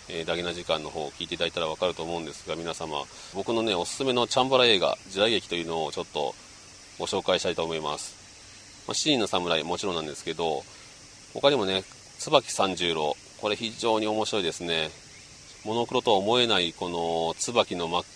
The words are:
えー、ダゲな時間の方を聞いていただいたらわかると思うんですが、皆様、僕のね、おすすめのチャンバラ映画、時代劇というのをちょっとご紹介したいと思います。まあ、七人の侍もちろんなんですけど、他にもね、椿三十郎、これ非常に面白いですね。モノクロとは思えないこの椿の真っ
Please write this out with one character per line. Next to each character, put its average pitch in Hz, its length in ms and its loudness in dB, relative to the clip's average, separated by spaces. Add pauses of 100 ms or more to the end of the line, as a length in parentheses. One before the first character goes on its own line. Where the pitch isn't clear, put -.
え 85 140 -6
ー、 - 20 -4
ダ 85 120 -2
ゲ 87 80 -2
な 87 100 -4
時 87 100 -8
間 78 200 0
の 73 60 -8
方 82 100 -6
を 71 120 -4
聞 - 120 -8
い - 20 -10
て 85 80 -6
い 82 40 -6
た 87 60 0
だ 85 40 0
い - 40 -10
た - 60 -4
ら 85 80 0
わ 80 100 -4
か 92 100 0
る 85 80 2
と 85 100 -6
思 85 140 -4
う - 20 -6
ん 82 40 -6
で 76 80 -10
す - 160 -14
が、 82 60 -2
皆 82 200 -4
様、 76 280 -6 (320)
僕 98 180 -2
の 113 100 2
ね、 110 120 2
お 87 100 0
す - 120 -8
す 139 80 -2
め 131 80 2
の 120 160 2
チ - 100 2
ャ 127 60 8
ン 131 40 -2
バ 131 100 6
ラ 123 80 8
映 110 120 6
画、 78 180 2 (120)
時 95 100 -8
代 107 120 6
劇 104 180 0
と 90 80 -2
い 85 60 0
う 82 40 -4
の 80 180 0
を 73 60 -4
ち - 80 -8
ょ 90 40 -2
っ - 120 -6
と 71 180 -2 (680)
ご 87 60 -2
紹 95 160 0
介 92 180 4
し - 20 -6
た 95 80 0
い 82 60 -2
と 82 80 0
思 82 100 -2
い 80 60 -2
ま 73 180 -2
す。 - 160 -10 (720)
ま 113 60 -4
あ、 - 20 -2
七 - 160 2
人 139 80 6
の 104 80 4
侍 85 380 2
も 87 140 -2
ち - 80 -4
ろ 95 60 -2
ん 85 40 -2
な 80 60 -2
ん 78 40 -6
で 73 80 -8
す - 80 -12
け 82 120 -6
ど、 80 280 -2 (720)
他 139 160 6
に 143 60 4
も 110 80 2
ね、 95 180 0 (380)
椿 143 320 4
三 95 240 2
十 85 180 0
郎、 76 220 0 (240)
こ 107 80 0
れ 104 80 0
非 113 200 -6
常 113 220 2
に 107 80 0
面 107 180 0
白 110 160 0
い - 40 0
で 80 80 -2
す - 80 -8
ね。 82 300 0 (720)
モ 107 100 -2
ノ 117 120 0
ク - 80 -4
ロ 123 80 2
と 123 80 4
は 104 60 8
思 107 240 4
え 120 80 4
な 104 100 4
い 85 140 0
こ 90 160 -6
の 82 500 0
椿 107 380 2
の 87 100 -2
真 87 140 0
っ 85 40 -4 (120)